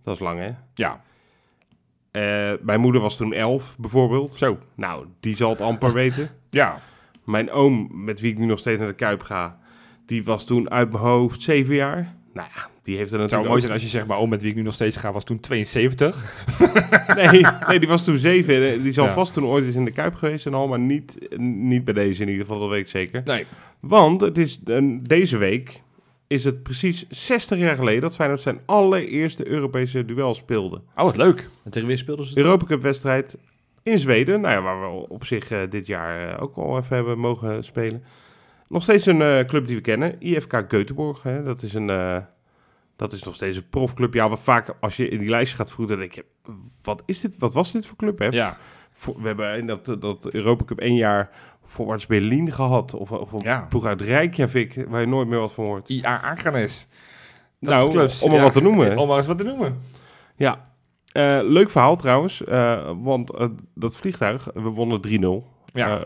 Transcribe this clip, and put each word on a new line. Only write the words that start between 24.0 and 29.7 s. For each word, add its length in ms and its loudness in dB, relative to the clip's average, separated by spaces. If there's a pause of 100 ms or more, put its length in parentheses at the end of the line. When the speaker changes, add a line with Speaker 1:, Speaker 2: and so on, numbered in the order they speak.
Speaker 1:
het 160 0
is, 280 -2
eh, 160 0 (200)
deze 360 2
week 440 -2 (460)
is 160 -2
het 200 -2
precies 460 -4
zestig 480 -2
jaar 180 2
geleden 260 2
dat 140 -4
Feyenoord 260 -2
zijn 240 -4
allereerste 840 0
Europese 580 -2